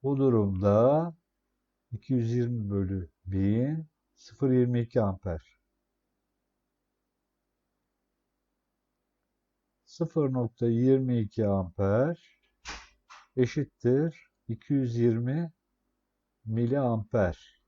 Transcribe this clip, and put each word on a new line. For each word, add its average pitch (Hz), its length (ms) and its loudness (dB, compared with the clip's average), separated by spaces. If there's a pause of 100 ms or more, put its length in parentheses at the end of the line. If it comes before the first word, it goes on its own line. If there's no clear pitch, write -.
Bu 139 120 0
durumda 117 960 2 (760)
iki 117 220 -6
yüz 117 180 0
yirmi 120 380 -2
bölü 95 400 -4 (160)
bin, 113 600 -2 (280)
sıfır - 360 -4
yirmi 123 300 2
iki 117 220 -2
amper. 90 560 -6 (4000)
Sıfır 151 480 -2
nokta 120 340 -2
yirmi 123 540 2
iki 107 260 -2
amper 101 920 -2 (1000)
eşittir 135 920 -2 (200)
iki 117 260 -6
yüz 123 220 -2
yirmi 120 560 0 (920)
miliamper. 113 1200 -2